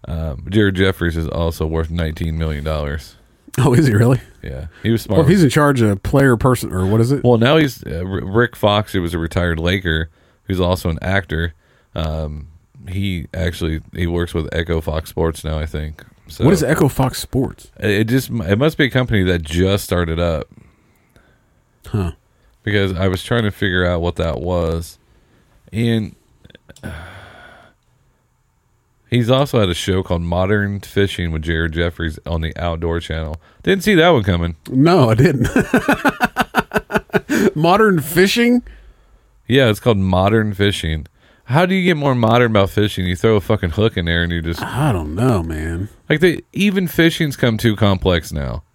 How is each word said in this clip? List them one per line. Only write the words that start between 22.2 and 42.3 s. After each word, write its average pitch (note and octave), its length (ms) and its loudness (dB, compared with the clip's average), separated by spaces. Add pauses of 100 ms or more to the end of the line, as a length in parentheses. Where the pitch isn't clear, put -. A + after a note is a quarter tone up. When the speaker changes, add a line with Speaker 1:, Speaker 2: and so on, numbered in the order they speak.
Speaker 1:
Because G2 320 0
I F#2+ 140 0
was F#2 140 -2
trying A#2 220 -2
to G#2 80 0
figure F2+ 340 0
out F2 160 0
what F2 140 -2
that D#2+ 240 -4
was, E2 580 -4 (720)
and, A2+ 440 -2 (680)
uh, - 80 -12 (2250)
he's B2 200 2
also C3 300 2
had G2 80 2
a F2 60 0
show F#2+ 280 -2
called E2+ 200 -2
Modern G2 580 0
Fishing F#2+ 500 -2
with D#2+ 120 -4
Jared D#2+ 300 -2
Jeffries E2+ 540 -4
on E2 140 -2
the D#2+ 160 -4
Outdoor E2+ 440 -4
Channel. D#2+ 360 -8 (260)
Didn't F#3+ 220 0
see G#3 100 2
that D#3+ 160 4
one B2 140 2
coming. E2+ 320 0 (140)
Speaker 2:
No, C#3 400 4
I A2 40 4
didn't. C3+ 340 2
<laughs> - 2000 -2
Modern F3+ 440 4
Fishing? G3 640 2 (840)
Speaker 1:
Yeah, B2+ 220 4
it's G#2 120 0
called A2+ 180 2
Modern G2 560 2
Fishing. F2 520 -2 (400)
How D#3+ 200 2
do F#3 80 0
you F#3 100 0
get F3 140 2
more C#3 160 0
modern A#2 380 4